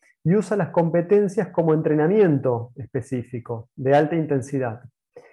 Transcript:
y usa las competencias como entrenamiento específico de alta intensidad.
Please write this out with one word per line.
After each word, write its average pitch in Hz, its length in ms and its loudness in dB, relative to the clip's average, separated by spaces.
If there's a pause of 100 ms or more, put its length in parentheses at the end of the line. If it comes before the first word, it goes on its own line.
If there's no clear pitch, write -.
(220)
y 170 140 2
usa 214 200 -2
las 180 140 -2
competencias 175 760 2
como 165 260 0
entrenamiento 151 1040 2
específico 120 960 -10
de 139 220 2
alta 156 180 2
intensidad. 131 680 -4 (500)